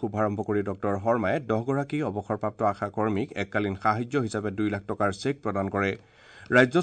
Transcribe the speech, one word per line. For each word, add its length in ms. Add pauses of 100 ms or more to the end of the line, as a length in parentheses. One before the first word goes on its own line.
শুভাৰম্ভ 380 (100)
কৰি 220
ডক্টৰ 240 (100)
শৰ্মাই 320 (140)
দহগৰাকী 480 (100)
অৱসৰপ্ৰাপ্ত 520 (120)
আশা 240
কৰ্মীক 320 (140)
এককালীন 400
সাহায্য 320 (120)
হিচাপে 320
দুই 160
লাখ 160
টকাৰ 200 (120)
চেক 120 (100)
প্ৰদান 300
কৰে। 180 (640)
ৰাজ্য 260